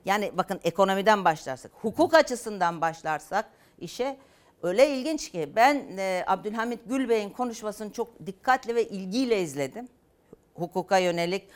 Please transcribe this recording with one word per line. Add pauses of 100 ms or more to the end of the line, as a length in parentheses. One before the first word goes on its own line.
Yani
bakın
ekonomiden
başlarsak, (100)
hukuk
açısından
başlarsak (340)
işe (460)
öyle
ilginç
ki
ben, (120)
e,
Abdülhamit
Gül
Bey'in
konuşmasını
çok
dikkatli
ve
ilgiyle
izledim. (680)
Hukuka
yönelik,